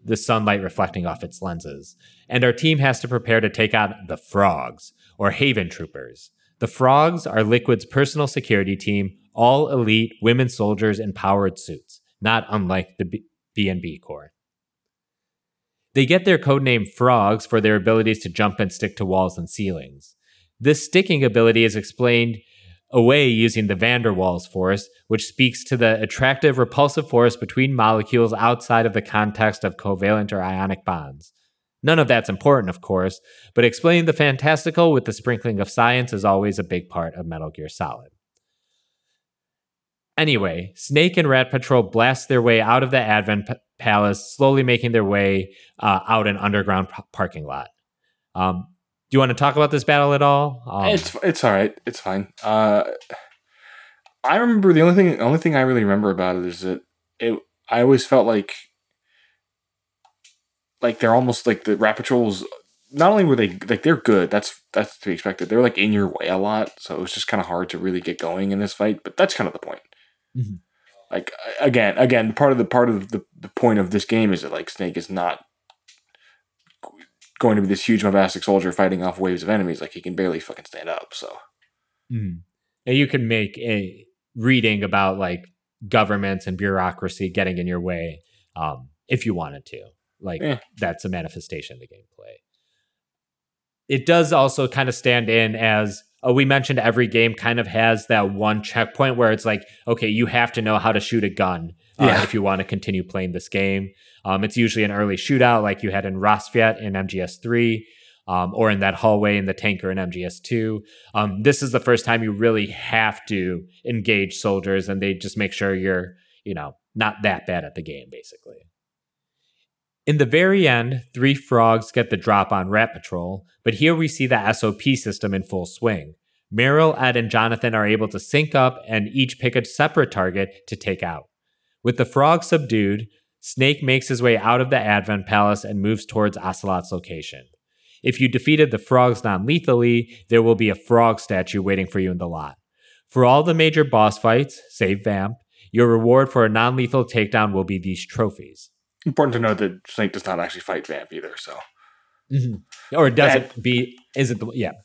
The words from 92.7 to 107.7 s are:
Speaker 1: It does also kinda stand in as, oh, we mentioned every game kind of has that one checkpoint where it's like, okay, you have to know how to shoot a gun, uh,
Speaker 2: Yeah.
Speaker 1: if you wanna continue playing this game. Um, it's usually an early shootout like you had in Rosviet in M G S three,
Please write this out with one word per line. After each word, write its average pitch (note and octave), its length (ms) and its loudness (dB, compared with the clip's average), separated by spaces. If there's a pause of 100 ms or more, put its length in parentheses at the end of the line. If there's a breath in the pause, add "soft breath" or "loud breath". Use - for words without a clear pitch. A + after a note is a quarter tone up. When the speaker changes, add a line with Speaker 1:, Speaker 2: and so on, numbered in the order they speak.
Speaker 1:
It C3+ 160 -2
does E3+ 280 4
also C3+ 340 2
kinda C3 240 -2
stand A#2+ 400 0
in A2+ 240 2
as, G#2+ 480 0 (220)
oh, B2+ 80 2
we C3+ 120 2
mentioned C3+ 360 0
every A#2 260 2
game A2+ 280 2
kind A#2 260 -4
of - 80 -6
has A2+ 400 0
that G2+ 260 0
one G#2+ 300 -2
checkpoint A#2+ 520 -2
where A#2 140 4
it's A2 140 -2
like, G#2+ 180 -2 (240 soft breath)
okay, A#2 220 -2
you A2 180 0
have A#2 280 0
to A#2 80 -2
know G#2+ 160 0
how A2+ 120 2
to A2 80 0
shoot G#2+ 240 -2
a G2+ 80 -2
gun, F2 400 -4 (300)
uh, C#3 60 6
Speaker 2:
Yeah. G#2 180 2
Speaker 1:
if - 100 -6
you G#2+ 80 -2
wanna F#2+ 220 -2
continue F#2+ 400 -4
playing F#2 260 -6
this F2+ 180 -10
game. G2 420 -2 (340 soft breath)
Um, G2 180 -2
it's G#2 140 -4
usually A2+ 280 0
an G2+ 60 -2
early G2+ 240 -2
shootout A#2+ 480 2
like G2+ 220 -4
you F#2+ 80 -4
had G2 120 -4
in F#2+ 120 -6
Rosviet G#2+ 680 0
in G2 140 -6
M F#2+ 100 -2
G F#2 140 -8
S - 180 -8
three, A#2 480 -2 (400 soft breath)